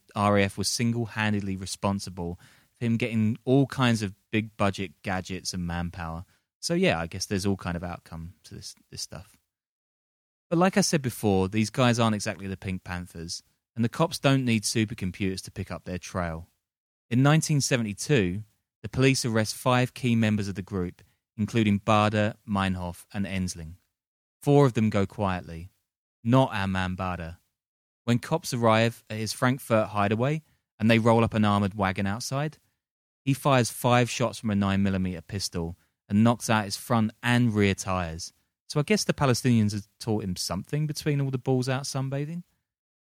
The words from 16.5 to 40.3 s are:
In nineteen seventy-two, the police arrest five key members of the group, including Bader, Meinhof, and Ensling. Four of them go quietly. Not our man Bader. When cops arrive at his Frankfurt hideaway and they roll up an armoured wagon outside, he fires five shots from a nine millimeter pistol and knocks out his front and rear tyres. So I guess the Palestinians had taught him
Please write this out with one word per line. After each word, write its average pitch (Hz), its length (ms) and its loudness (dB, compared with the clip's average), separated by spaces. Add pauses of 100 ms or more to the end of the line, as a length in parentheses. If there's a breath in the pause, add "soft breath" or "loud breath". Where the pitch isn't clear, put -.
In 123 140 4
nineteen 151 380 4
seventy-two, 107 800 0 (400)
the 107 60 -12
police 131 360 2
arrest 110 300 0
five 123 380 0
key 120 220 0
members 107 320 2
of 95 80 -6
the 101 60 -6
group, 90 400 -6 (360)
including 104 420 2
Bader, 107 560 2 (120)
Meinhof, 95 640 -2
and 98 120 -6
Ensling. 87 520 -6 (680)
Four 143 240 6
of 113 60 0
them 110 180 2
go 101 160 2
quietly. 90 640 -6 (520)
Not 117 300 4
our 98 140 -2
man 92 260 -2
Bader. 87 440 -8 (680)
When 117 160 2
cops - 340 -4
arrive 117 560 2
at 107 80 -8
his 110 160 -6
Frankfurt 123 540 0
hideaway 107 560 0 (360)
and 107 100 4
they 113 100 8
roll 113 240 6
up 110 100 0
an 107 120 2
armoured 101 280 2
wagon 98 320 -2
outside, 135 540 -6 (640)
he 139 100 2
fires 131 380 2
five 123 360 2
shots 113 300 -4
from 110 140 -4
a 101 40 2
nine 98 280 2
millimeter 92 380 -2
pistol 87 560 -6 (300)
and 104 160 4
knocks 117 240 4
out 107 180 2
his 98 120 -8
front 113 340 0 (120)
and 120 320 4
rear 101 180 4
tyres. 87 600 -6 (360)
So 151 100 -2
I 147 40 0
guess 214 200 0
the 170 100 0
Palestinians 117 600 2
had 104 100 -6 (160)
taught 107 240 -2
him 92 120 -4